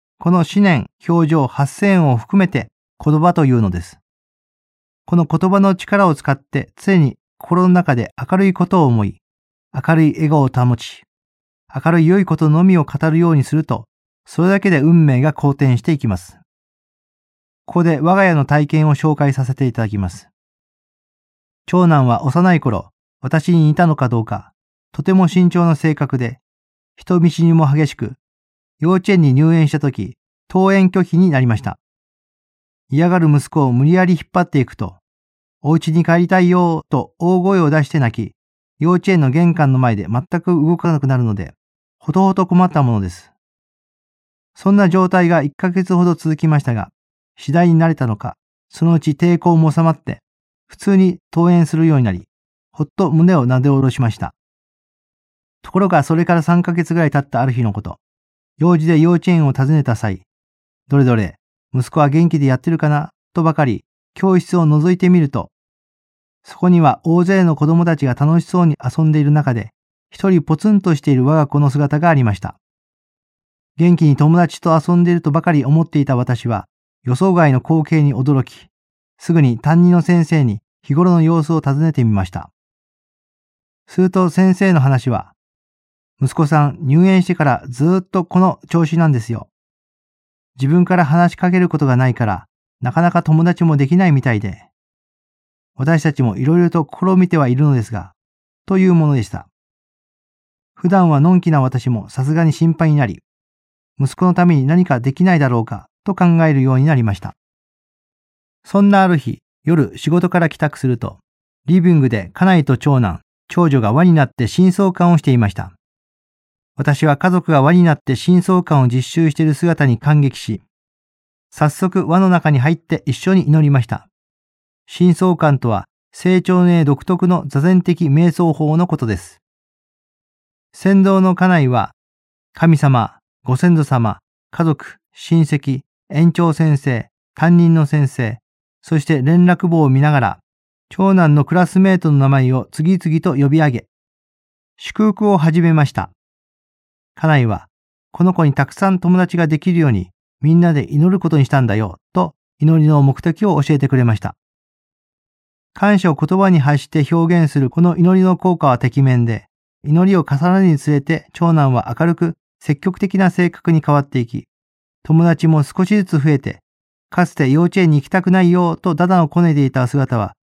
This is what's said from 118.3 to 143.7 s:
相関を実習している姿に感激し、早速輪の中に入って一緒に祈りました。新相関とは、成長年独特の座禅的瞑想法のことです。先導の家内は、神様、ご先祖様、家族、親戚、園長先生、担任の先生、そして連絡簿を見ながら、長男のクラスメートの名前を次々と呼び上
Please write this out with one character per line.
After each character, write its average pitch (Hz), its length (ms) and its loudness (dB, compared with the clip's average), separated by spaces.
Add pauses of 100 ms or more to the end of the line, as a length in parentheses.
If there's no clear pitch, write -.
相 180 220 0
関 143 200 0
を 127 60 2
実 127 140 -2
習 160 280 -2
し 143 40 -4
て - 80 -4
い 156 40 0
る 156 80 0
姿 160 300 -2
に 120 140 0
感 151 220 0
激 135 180 -2
し、 - 240 -10 (880)
早 151 200 -2
速 180 360 -4
輪 170 140 0
の 190 80 2
中 170 220 0
に 143 100 2
入 156 140 0
っ - 20 -8
て - 280 -8
一 131 100 -4
緒 - 200 -2
に 180 140 0
祈 156 120 4
り 147 100 2
ま 135 120 2
し - 60 -8
た。 - 200 -10 (800)
新 175 280 0
相 180 220 -2
関 147 220 0
と 123 120 -4
は、 98 160 -6 (260)
成 185 280 -2
長 180 240 0
年 170 200 2
独 143 180 -2
特 180 240 -4
の 175 200 0
座 139 140 -6
禅 180 220 2
的 175 240 -2
瞑 156 260 2
想 170 200 0
法 151 240 -2
の 175 100 0
こ 165 100 -6
と 135 100 -6
で 104 100 -4
す。 - 220 -16 (1300)
先 196 260 2
導 190 220 4
の 185 140 2
家 185 140 0
内 165 200 2
は、 120 240 -2 (600)
神 165 240 2
様、 131 420 0 (260)
ご 127 120 -4
先 175 200 2
祖 156 80 0
様、 117 360 -4 (300)
家 - 140 -4
族、 - 320 -6 (160)
親 - 300 -2
戚、 139 380 -4 (300)
園 160 220 0
長 170 200 -2
先 151 260 0
生、 123 300 -6 (260)
担 170 220 2
任 170 180 4
の 156 120 2
先 147 220 0
生、 117 300 -8 (440)
そ 160 160 -2
し 147 60 -4
て 147 180 -2
連 170 220 2
絡 180 220 0
簿 165 160 0
を 139 80 2
見 131 100 2
な 151 120 2
が 143 80 0
ら、 107 180 -4 (520)
長 190 240 0
男 165 200 4
の 147 100 2
ク - 100 -4
ラ 180 120 2
ス 185 140 0
メ 190 140 4
ー 180 40 2
ト 165 140 -2
の 143 60 2
名 135 100 2
前 131 240 0
を 131 180 -4
次 175 300 -2
々 160 200 -2
と 160 140 -4
呼 139 140 0
び 147 100 2
上 151 120 0